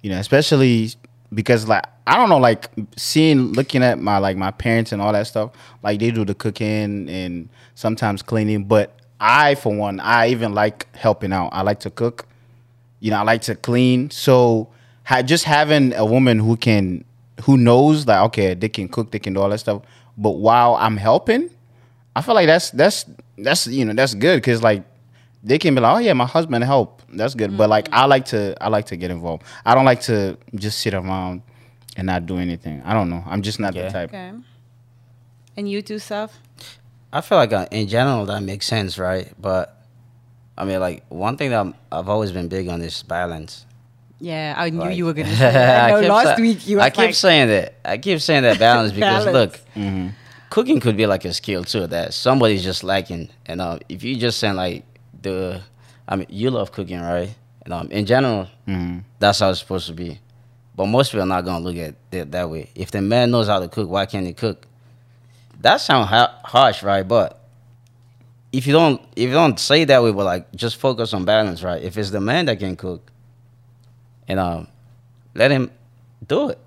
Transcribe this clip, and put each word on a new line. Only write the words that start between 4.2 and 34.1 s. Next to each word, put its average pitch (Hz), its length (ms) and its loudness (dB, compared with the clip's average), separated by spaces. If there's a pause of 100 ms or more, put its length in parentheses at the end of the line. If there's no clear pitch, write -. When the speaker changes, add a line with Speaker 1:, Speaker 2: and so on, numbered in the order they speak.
Speaker 1:
my 95 160 -4
parents 113 400 -2
and 101 100 -6
all 107 100 0
that 107 140 0
stuff, 110 240 -6 (320)
like, 104 160 -2
they 117 140 0
do 113 120 -2
the 98 120 -4
cooking 104 760 -6
and 87 380 -10 (260)
sometimes 117 480 -4
cleaning, 107 420 -2
but 104 320 0 (240)
I, 139 360 4
for 107 180 -4
one, 101 240 -4
I 117 300 2
even 113 260 -2
like 107 400 -2
helping 104 380 -2
out. 92 200 -2
I 95 100 -4
like 104 180 -2
to 98 100 -10
cook, 117 360 -6 (760)
you 110 100 -4
know, 107 80 0
I 104 40 0
like 113 200 2
to 110 140 -6
clean. 127 540 0
So 120 580 4 (360)
ha-, 127 180 2
just 160 220 2
having 147 500 4
a 110 100 0
woman 120 340 4
who 113 180 2
can, 101 480 0 (380)
who 139 140 6
knows, 131 500 6
like, 101 200 6
okay, 98 280 0
they 101 140 -4
can 95 200 -8
cook, 110 220 -6
they 107 80 -8
can 98 160 -8
do 98 60 -2
all 98 100 2
that 107 80 -4
stuff, 104 240 -4 (340)
but 107 160 2
while 113 440 4
I'm 110 200 0
helping, 220 540 2 (640)
I 156 80 -2
feel 233 140 0
like 180 100 6
that's, 165 240 4
that's, 160 340 2 (320)
that's, 131 300 -2
you 127 180 -2
know, 107 100 -2
that's 127 200 2
good 135 300 2
'cause, 117 180 0
like, 107 220 2 (580)
they 123 160 2
can 160 180 2
be 131 40 2
like, 117 140 4
"Oh 226 40 2
yeah, 226 140 2
my 123 140 2
husband 143 380 -2
help." 131 360 0 (120)
That's 117 240 -4
good. 101 200 -4
But, 107 140 4
like, 107 140 2
Speaker 2:
Mm-hmm. - 100 -8
Speaker 1:
I 123 120 6
like 143 200 4
to, 101 340 -4
I 101 80 -4
like 107 180 -2
to 92 100 -12
get 90 160 -8
involved. 82 320 -8 (200)
I 120 120 6
don't 131 80 4
like 123 180 4
to 101 340 -2 (200)
just 104 240 -6
sit 107 120 -4
around 92 500 -6 (540)
and 95 100 -6
not 90 200 -2
do 90 120 -6
anything. 85 460 -8
I 90 100 -4
don't 98 160 0
know. 87 160 -8
I'm 95 160 -6
just 107 180 -8
not 98 140 -4
the 90 100 -8
Speaker 3:
Okay. 95 80 -10
Speaker 1:
type. 90 180 -8